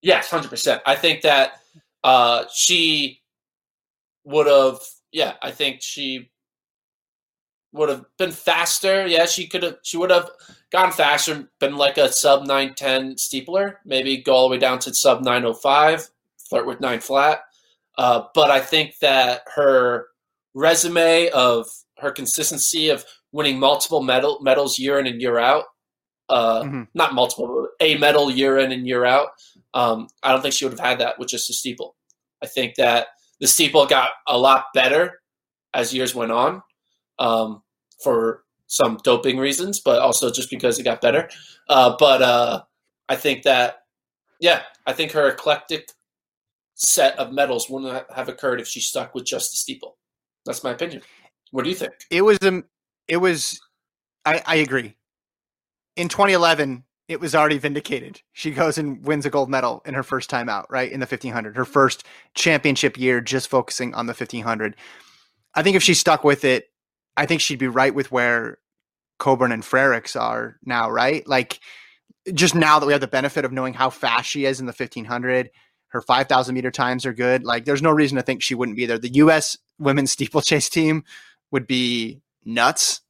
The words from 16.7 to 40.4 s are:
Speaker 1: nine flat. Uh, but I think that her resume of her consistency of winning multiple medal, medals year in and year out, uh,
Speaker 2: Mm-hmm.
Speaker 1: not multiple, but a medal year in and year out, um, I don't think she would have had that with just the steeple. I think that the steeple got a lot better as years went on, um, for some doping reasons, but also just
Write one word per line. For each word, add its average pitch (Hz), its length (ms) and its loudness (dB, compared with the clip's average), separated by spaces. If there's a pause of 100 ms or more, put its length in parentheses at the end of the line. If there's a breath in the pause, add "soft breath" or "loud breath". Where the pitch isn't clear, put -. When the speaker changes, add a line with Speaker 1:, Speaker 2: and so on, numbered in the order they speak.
Speaker 1:
nine 123 220 -4
flat. 143 400 2 (560)
Uh, 123 260 2 (100)
but 147 160 6
I 135 120 4
think 156 380 -2
that 131 440 2 (120)
her 127 520 2 (460)
resume 165 800 2
of 123 360 2 (320)
her 143 120 -6
consistency 156 760 -4
of 135 160 -2 (280 soft breath)
winning 143 260 -2
multiple 143 420 2
medal, 131 400 0
medals 135 380 2
year 139 200 0
in 135 80 -2
and 120 140 -8
year 120 160 0
out, 135 280 2 (640)
uh, 113 340 2
Speaker 2:
Mm-hmm. 135 200 -8 (100)
Speaker 1:
not 151 200 0
multiple, 123 540 -2 (120)
but 165 60 4
a 156 120 2
medal 147 340 4
year 135 260 2
in 131 140 2
and 127 160 -6
year 123 180 -2
out, 139 240 2 (440 soft breath)
um, 113 340 -2 (160)
I 135 80 2
don't 131 100 2
think 135 120 -4
she 139 120 -4
would 127 60 -4
have 117 80 -16
had 127 200 -2
that 117 200 -2
with 123 80 -10
just - 200 -6
the 120 60 -8
steeple. - 420 -10 (460)
I 131 60 -12
think 123 280 -4
that 120 320 2 (320)
the 147 80 -2
steeple 147 380 4
got 131 260 2 (160)
a 127 100 0
lot 135 360 4
better 143 480 0 (520)
as 120 200 -4
years 127 220 -4
went 113 160 -4
on, 147 320 0 (560)
um, 113 420 -2 (420)
for 113 400 0 (240)
some 113 360 -2
doping 127 340 2
reasons, 139 440 -4
but 123 200 2
also 123 300 0
just 127 180 -8